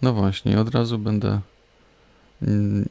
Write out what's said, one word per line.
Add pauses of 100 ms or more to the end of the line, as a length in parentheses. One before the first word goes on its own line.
No
właśnie,
od
razu
będę (1000)
n-,